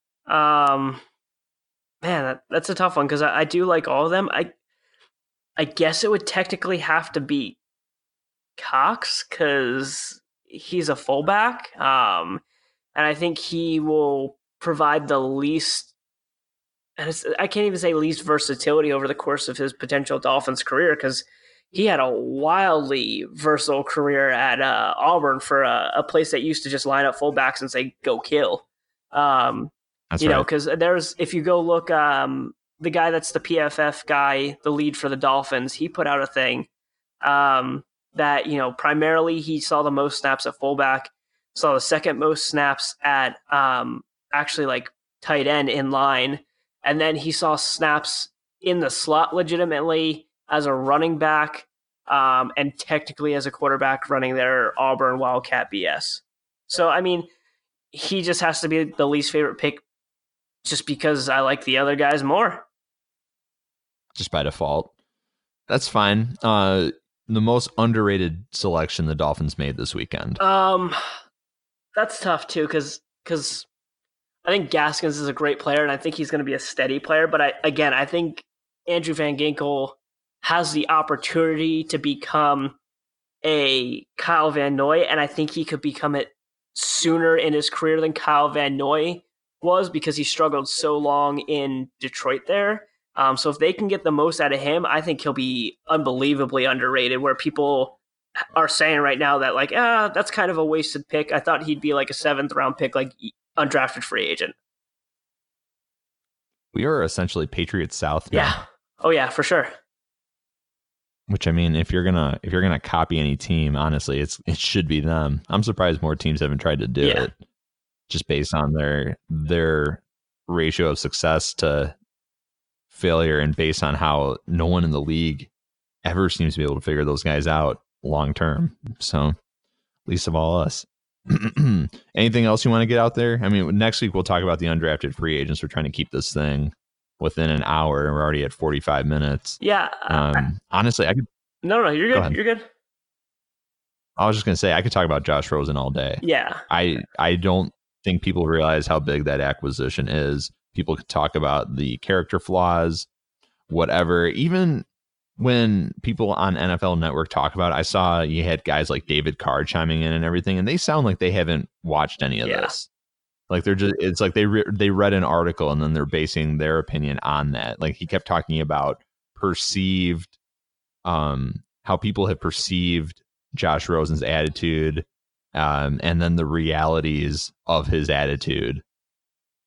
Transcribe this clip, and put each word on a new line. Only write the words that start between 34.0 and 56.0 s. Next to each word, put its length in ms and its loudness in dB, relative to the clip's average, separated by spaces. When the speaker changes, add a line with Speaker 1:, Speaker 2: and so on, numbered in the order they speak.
Speaker 1:
guy, 580 0
the 80 -2
lead 260 -2
for 100 -4
the 80 -4
Dolphins, 580 0
he 140 -6
put 200 -4
out 140 0
a 60 -2
thing, 400 -2
um, 640 2
that, 320 0
you 100 -2
know, 160 -2
primarily 640 2
he 220 -6
saw 200 0
the 100 0
most 280 0
snaps 260 -2
at 120 -6
fullback, 520 0
saw 180 2
the 60 2
second 400 0
most 280 0
snaps 540 0
at, 360 0
um, 540 0
actually, 320 -2
like, 240 -2
tight 260 0
end 220 2
in 220 -2
line, 480 2
and 160 0
then 160 2
he 160 -6
saw 240 0
snaps 720 -2
in 220 0
the 80 0
slot 440 0
legitimately 960 -2
as 160 0
a 80 2
running 440 2
back, 500 0
um, 500 2
and 200 -2
technically 580 -4
as 100 -4
a 60 -6
quarterback 580 0
running 260 0
their 420 2
Auburn 420 2
Wildcat 500 -2
B 160 -4
S. 360 -4